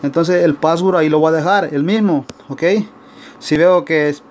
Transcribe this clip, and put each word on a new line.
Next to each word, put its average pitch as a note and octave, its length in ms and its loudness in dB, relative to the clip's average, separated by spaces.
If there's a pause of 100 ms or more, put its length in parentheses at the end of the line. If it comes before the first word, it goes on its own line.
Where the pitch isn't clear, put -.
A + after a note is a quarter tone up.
entonces E3+ 400 0
el D3+ 120 2
password F3 420 0
ahí D#3 120 2
lo D#3 100 2
voy D#3+ 100 2
a D#3+ 60 0
dejar, E3+ 380 -2
el C#3+ 100 -2
mismo. F#3 420 0 (240)
Ok, C#3 140 -8 (760)
si - 180 -2
veo F3 260 4
que D3+ 320 -2 (160)